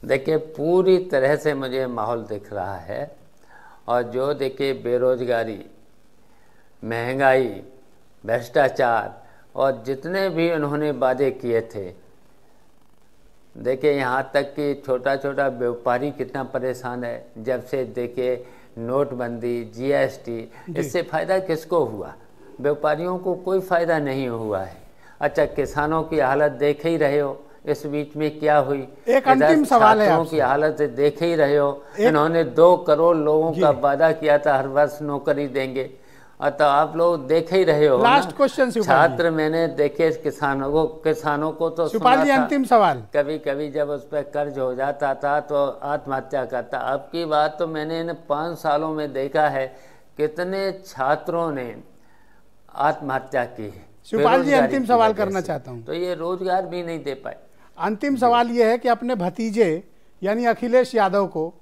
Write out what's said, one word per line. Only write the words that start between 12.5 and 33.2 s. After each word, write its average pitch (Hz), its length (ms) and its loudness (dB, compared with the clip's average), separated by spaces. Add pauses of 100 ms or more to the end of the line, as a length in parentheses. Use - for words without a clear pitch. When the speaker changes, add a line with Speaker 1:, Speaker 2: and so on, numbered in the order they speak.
Speaker 1:
देखिए, 131 360 0
यहाँ 135 420 -2
तक 143 220 -2
कि 143 180 -2 (120)
छोटा 131 300 0
छोटा 139 320 -2
व्यापारी 123 640 -2
कितना 135 320 -8
परेशान 123 600 -6
है। 117 220 -10 (120)
जब 120 280 -4
से 135 200 -4
देखिए 120 600 -4 (320)
नोटबंदी, 120 880 -4
जीएसटी, 123 760 -2 (300)
Speaker 2:
जी। 160 100 -6
Speaker 1:
इससे 165 220 -2
फायदा 165 380 -2
किसको 165 460 -2
हुआ? 101 280 -10 (460)
व्यापारियों 151 600 -2
को 180 160 -2
कोई 185 240 -2
फायदा 170 400 0
नहीं 135 280 -4
हुआ 110 360 -4
है। 92 140 -14 (440)
अच्छा, 147 240 0
किसानों 151 580 -2
की 160 160 -2
हालत 143 320 2
देख 143 340 -2
ही 165 120 0
रहे 147 220 2
हो 139 220 -4 (240)
इस 147 200 -4
बीच 147 300 -6
में 151 240 -4
क्या 151 180 4
हुई। 139 220 2
Speaker 2:
एक 247 480 0
Speaker 1:
इधर - 40 2
Speaker 2:
अंतिम 302 320 6
सवाल 220 380 6
है 208 60 4
Speaker 1:
छात्रों 165 120 4
Speaker 2:
आपसे। 156 160 -2
Speaker 1:
की 151 40 2
हालत 147 420 2 (140)
देख 147 280 2
ही 170 120 2
रहे 147 220 4
हो, 143 260 0 (160)
Speaker 2:
एक 214 80 4
Speaker 1:
इन्होंने 160 360 4
दो 156 340 8
करोड़ 165 400 4
लोगों 156 360 2